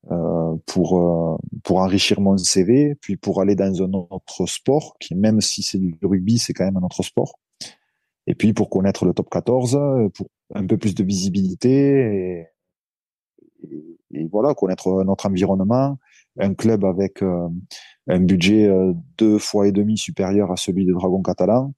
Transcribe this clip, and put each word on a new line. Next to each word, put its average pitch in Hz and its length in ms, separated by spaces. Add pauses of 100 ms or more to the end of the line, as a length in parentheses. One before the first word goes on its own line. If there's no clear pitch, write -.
(100)
euh, 82 440 (120)
pour, 90 320
euh, 82 360 (280)
pour 92 140
enrichir 95 440
mon 98 160
C 92 260
V, 143 380
puis 98 160
pour 98 240
aller 98 140
dans 95 260
un 95 120
autre 92 520
sport, - 540
qui, - 160
même 107 260
si - 220
c'est - 160
du 87 240
rugby, 98 340
c'est - 160
quand 92 120
même 95 120
un 90 60
autre 90 180
sport. - 380 (880)
Et - 80
puis 110 180
pour 104 160
connaître 95 360
le 90 80
top 95 160
quatorze, 123 460
euh, 135 340
pour 92 180 (260)
un 101 140
peu 104 100
plus 98 160
de 101 100
visibilité 95 680
et, 104 2000
et, 76 500
et 80 120
voilà, 117 220
connaître 95 500
notre 95 220
environnement, 101 720 (420)
un 98 140
club 110 320
avec, 95 380
euh, 87 240 (600)
un 90 120
budget, 98 480
euh, 92 260 (240)
deux 107 220
fois - 280
et 202 40
demi 104 260
supérieur 98 540
à 90 40
celui 92 300
de 90 80
Dragon 92 280
Catalan. 139 560